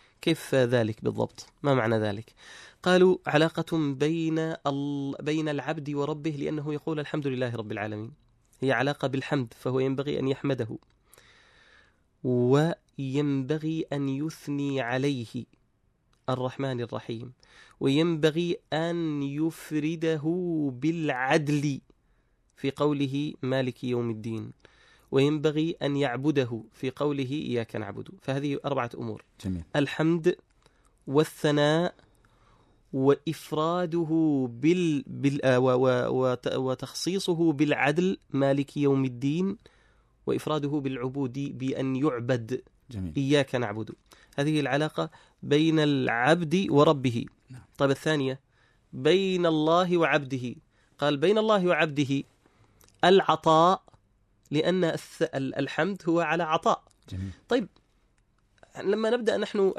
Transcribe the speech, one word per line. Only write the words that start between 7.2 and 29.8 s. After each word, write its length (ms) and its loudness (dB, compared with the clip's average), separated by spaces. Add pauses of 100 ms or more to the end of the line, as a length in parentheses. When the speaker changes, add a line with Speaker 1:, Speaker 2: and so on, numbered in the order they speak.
Speaker 1:
لله 280 -2
رب 160 -8
العالمين". 400 -8 (500)
هي 100 2
علاقة 360 0
بالحمد، 520 -4
فهو 200 -2
ينبغي 400 -2
أن 80 -2
يحمده، 400 -2 (1600)
وينبغي 1700 0
أن 160 -2
يثني 720 -4
عليه، 640 -4 (840)
الرحمن 520 -4
الرحيم، 520 -10 (460)
وينبغي 800 2 (160)
أن 500 -2
يفرده 1000 -4 (580)
بالعدل 1000 0 (720)
في 160 -4
قوله: 720 -2
"مالك 420 -2
يوم 260 -2
الدين"، 420 -8 (600)
وينبغي 720 2
أن 160 0
يعبده 640 0 (100)
في 160 -6
قوله: 420 -2
"إياك 440 -4
نعبد". 340 -10 (120)
فهذه 440 -4
أربعة 320 -2
أمور: 260 -8 (220)
Speaker 2:
جميل. 180 -4 (120)
Speaker 1:
الحمد 600 0 (720)